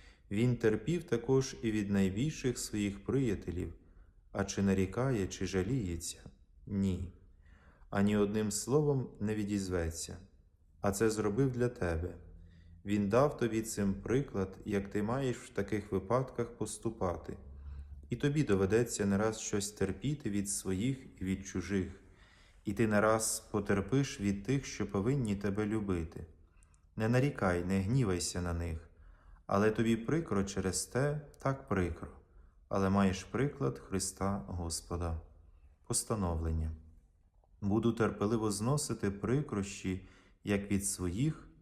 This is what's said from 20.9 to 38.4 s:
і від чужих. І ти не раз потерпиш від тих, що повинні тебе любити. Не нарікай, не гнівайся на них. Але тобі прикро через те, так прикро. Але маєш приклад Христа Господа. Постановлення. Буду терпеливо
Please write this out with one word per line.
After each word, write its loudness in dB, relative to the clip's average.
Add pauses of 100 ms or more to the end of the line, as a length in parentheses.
і -6
від -2
чужих. -2 (640)
І 0
ти 4
не 4
раз 2
потерпиш 0
від 0
тих, 0
що -6
повинні 0
тебе -2
любити. -2 (680)
Не 2
нарікай, 2
не 2
гнівайся 0
на -2
них. -4 (560)
Але 4
тобі 2
прикро 0
через -2
те, 0 (180)
так -4
прикро. -2 (600)
Але 2
маєш 4
приклад -2
Христа -4
Господа. -4 (640)
Постановлення. 0 (880)
Буду 4
терпеливо 2